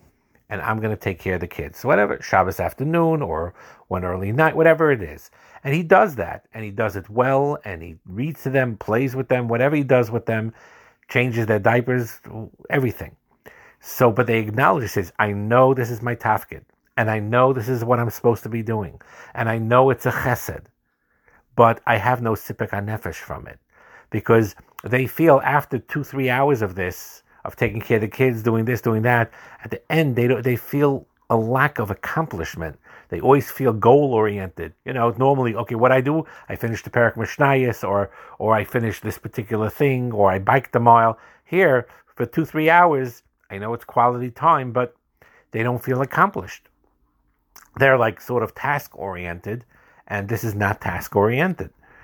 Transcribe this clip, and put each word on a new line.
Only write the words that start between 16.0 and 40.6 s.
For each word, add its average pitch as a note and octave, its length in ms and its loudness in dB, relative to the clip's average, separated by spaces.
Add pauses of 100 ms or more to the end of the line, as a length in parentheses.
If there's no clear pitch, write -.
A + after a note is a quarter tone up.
my A#2+ 140 -2
tafkid, - 480 -4 (340)
and A2+ 120 0
I A2 100 -2
know B2 340 2
this A#2+ 160 -4
is A#2+ 140 -4
what A#2+ 160 2
I'm A#2 100 -2
supposed - 340 -2
to A#2 60 -12
be A2+ 140 -6
doing, G#2+ 360 -6 (360)
and A#2 120 -2
I A2+ 120 -2
know B2 320 4
it's - 160 -2
a B2+ 40 2
chesed, - 540 -4 (880)
but A#2 300 4
I A2+ 120 2
have A#2+ 240 0
no A2+ 120 0
sipek - 360 -6
hanefesh G2+ 460 -6
from - 320 -14
it," - 120 -20 (500)
because A2+ 460 2 (280)
they B2+ 220 -2
feel D3+ 380 4
after C#3 340 -2
two, D3 260 -6
three C3+ 280 -4
hours C3+ 320 2
of F#2 100 -4
this, F2+ 480 -8 (220)
of - 120 -12
taking A2 260 -2
care A2+ 160 0
of G#2 40 2
the A2 60 -2
kids, A#2+ 340 0
doing A2+ 240 0
this, A#2+ 160 -4
doing A2 220 0
that, A#2+ 280 2 (320)
at A2 60 -16
the - 220 -10
end, D3+ 240 2
they A#2 120 2
don't, A#2+ 160 0
they B2 120 0
feel C#3 500 -2 (240)
a A#2 60 2
lack B2+ 420 0
of G#2 140 -4
accomplishment. F2 880 -8 (300)
They F2+ 100 -8
always C3+ 320 4
feel B2+ 220 0
goal-oriented. G#2+ 1000 2 (100)
You C3 100 -10
know, A#2 240 0
normally, C3 380 2
okay, A2+ 200 -6
what B2 160 4
I C3 100 4
do, D3+ 240 -2 (240)
I G#2 60 -6
finish A2+ 260 -6
the - 80 -14
Perek A#2 240 2
Mishnayos, B2+ 720 0
or, G2 220 0 (300)
or A2 160 2
I G#2 80 0
finish A2+ 360 -4
this G#2+ 200 -8
particular G#2+ 500 -4
thing, B2+ 420 -2
or G2+ 200 4
I F#2+ 80 0
bike A#2+ 320 0